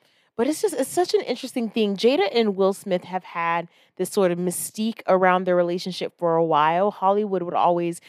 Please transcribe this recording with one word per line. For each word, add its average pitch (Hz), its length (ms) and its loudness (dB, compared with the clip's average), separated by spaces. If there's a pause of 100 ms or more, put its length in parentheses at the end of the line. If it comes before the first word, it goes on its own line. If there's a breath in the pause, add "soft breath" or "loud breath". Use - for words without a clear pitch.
(360)
but 226 100 -2
it's 302 160 -2
just, 339 140 -2
it's 262 120 -2
such 359 280 0
an 392 60 2
interesting 240 460 -4
thing. 202 300 0
Jada 277 340 2
and 220 240 0
Will 190 180 2
Smith 180 320 -4
have 180 180 -8
had 170 440 -4 (280 soft breath)
this 185 160 -6
sort 185 200 2
of 175 60 -2
mystique 190 680 -6
around 185 380 4
their 180 100 2
relationship 175 600 -2
for 165 200 0
a 165 100 2
while. 160 460 2
Hollywood 196 500 0
would 170 140 -6
always, 170 540 0